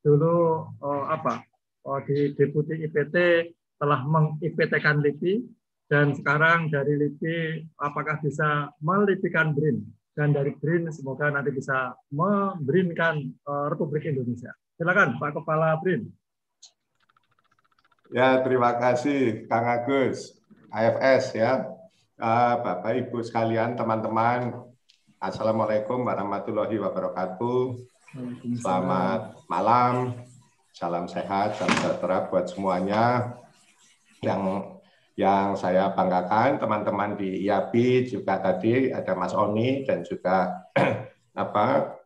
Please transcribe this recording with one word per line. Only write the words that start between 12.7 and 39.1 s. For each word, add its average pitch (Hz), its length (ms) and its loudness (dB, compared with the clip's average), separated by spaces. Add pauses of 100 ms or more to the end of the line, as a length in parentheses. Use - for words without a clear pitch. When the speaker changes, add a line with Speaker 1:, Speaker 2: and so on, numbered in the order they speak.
Speaker 1:
eh, 143 480 -6
Republik 151 400 -4
Indonesia. 123 400 -4 (320)
Silakan 170 400 2
Pak 147 160 -4
Kepala 160 400 0
brin. 165 320 -2 (2000)
Speaker 2:
Ya, 131 240 4
terima 123 400 2
kasih 123 720 0
Kang 117 160 2
Agus, 120 720 0 (320)
A 113 240 2
F - 80 -4
S 131 220 4 (100)
ya. 113 320 0 (480)
Eh, 120 480 2
Bapak 107 320 -4
Ibu 120 240 -4
sekalian, 113 560 -2
teman-teman, 113 880 -2 (560)
Assalamualaikum 110 880 0
warahmatullahi 101 720 -2
wabarakatuh. 98 960 0 (400)
Speaker 1:
Waalaikumsalam. 123 480 -6
Speaker 2:
Selamat 92 580 0 (300)
malam, 117 440 4 (760)
salam 87 400 -6
sehat, 98 480 -2
salam - 240 0
sejahtera - 480 -2
buat 113 160 0
semuanya. 104 880 0 (880)
Yang, 98 480 -2 (480)
yang 98 400 2
saya 95 320 2
banggakan, 98 720 2
teman-teman 104 560 -2
di 95 240 -4
I 101 80 0
A 98 160 2
B 123 400 4
juga 98 320 -2
tadi - 560 2
ada 92 240 -2